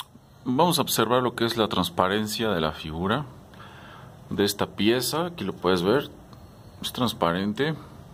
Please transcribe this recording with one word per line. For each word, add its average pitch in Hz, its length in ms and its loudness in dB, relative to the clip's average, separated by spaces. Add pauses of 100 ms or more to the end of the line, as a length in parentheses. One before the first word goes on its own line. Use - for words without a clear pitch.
(460)
Vamos 147 340 2
a - 20 4
observar 117 400 2
lo 123 140 0
que 117 100 0
es 113 100 0
la 110 120 2
transparencia 104 840 0
de 87 120 0
la 78 100 2
figura 90 540 -2 (1040)
de 98 140 2
esta 101 200 -2
pieza. 127 600 0
Aquí 170 160 -10
lo 92 100 -4
puedes 87 300 2
ver, 123 260 2 (720)
es - 100 -8
transparente 107 840 0 (380)